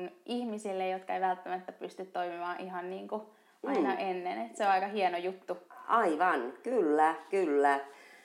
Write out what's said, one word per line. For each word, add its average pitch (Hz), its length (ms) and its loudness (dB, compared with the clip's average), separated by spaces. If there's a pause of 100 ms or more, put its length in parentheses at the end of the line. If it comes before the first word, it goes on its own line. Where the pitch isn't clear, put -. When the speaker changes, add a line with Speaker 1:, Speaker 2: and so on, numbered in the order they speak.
(260)
Speaker 1:
ihmisille, 214 640 -4
jotka 185 260 -4
ei 185 60 -2
välttämättä 185 520 -2
pysty 185 320 -10
toimimaan 175 560 -6
ihan, 185 300 -8
niinku, 208 320 -8 (440)
aina 277 280 2
Speaker 2:
Mm. 185 40 -4
Speaker 1:
ennen. 185 400 -2
Et 233 180 -8
se 220 80 0
on 196 60 4
aika 190 160 4
hieno 190 320 0
juttu. 185 380 -6 (320)
Speaker 2:
Aivan, 160 640 4 (100)
kyllä, 160 520 4 (160)
kyllä. 143 500 4 (440)